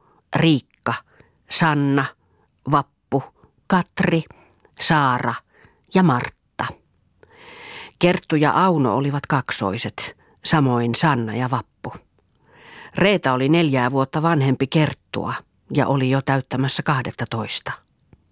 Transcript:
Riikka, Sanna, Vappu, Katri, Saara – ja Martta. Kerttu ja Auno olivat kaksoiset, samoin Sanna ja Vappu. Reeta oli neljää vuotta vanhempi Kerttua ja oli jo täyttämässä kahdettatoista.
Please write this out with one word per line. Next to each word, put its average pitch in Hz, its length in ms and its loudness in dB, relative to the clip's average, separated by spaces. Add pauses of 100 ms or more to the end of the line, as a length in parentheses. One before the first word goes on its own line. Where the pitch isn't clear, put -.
(360)
Riikka, 147 580 0 (560)
Sanna, 143 540 2 (640)
Vappu, - 520 -2 (440)
Katri, 175 560 0 (580)
Saara – 127 540 0 (600)
ja 185 80 6
Martta. - 600 -2 (1300)
Kerttu 175 380 0
ja 147 160 4
Auno 151 440 2
olivat 139 300 -2
kaksoiset, - 920 -4 (280)
samoin 123 500 2
Sanna 117 420 0
ja 123 140 -4
Vappu. - 420 -8 (1040)
Reeta 175 380 2
oli 127 160 0
neljää 139 420 2
vuotta 135 320 -2
vanhempi 139 440 2
Kerttua - 680 -2 (400)
ja 131 120 2
oli 131 240 0
jo 135 120 0
täyttämässä 135 600 -2
kahdettatoista. 117 920 -6 (600)